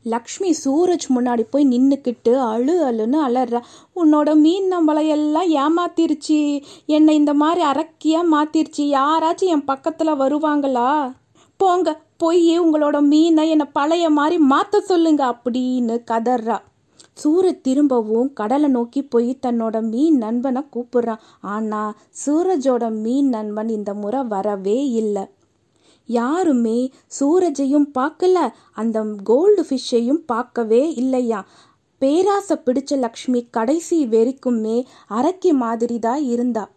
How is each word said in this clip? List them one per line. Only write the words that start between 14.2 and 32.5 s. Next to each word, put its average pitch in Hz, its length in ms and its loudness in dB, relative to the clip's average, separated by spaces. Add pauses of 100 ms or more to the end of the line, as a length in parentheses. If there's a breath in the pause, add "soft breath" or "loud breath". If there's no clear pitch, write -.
மாத்த 392 300 2
சொல்லுங்க" 330 460 2
அப்படின்னு 240 880 -2
கதறா. 226 480 -2 (640 soft breath)
சூரஜ் 339 380 2
திரும்பவும் 254 720 0
கடலை 269 360 0
நோக்கி 240 340 -2
போய் 240 380 -2
தன்னோட 226 400 -2
மீன் 262 360 0
நண்பனை 240 440 -2 (120)
கூப்பிடுறான். 233 460 -4 (220 soft breath)
ஆனா 214 540 -6 (300 soft breath)
சூரஜோட 277 680 0
மீன் 240 380 -2
நண்பன் 214 400 -6
இந்த 208 240 -6
முறை 208 300 -6
வரவே 208 640 -2
இல்ல. 214 400 -4 (760 soft breath)
யாருமே 247 880 0 (280 soft breath)
சூரஜையும் 285 680 2 (140)
பார்க்கல, 311 500 0 (240 soft breath)
அந்த 220 320 -4 (180)
கோல்டு 311 460 4
ஃபிஷ்ஷையும் 254 560 -2
பார்க்கவே 240 680 -2
இல்லையா. 240 520 -2 (520 soft breath)
பேராசை 370 680 0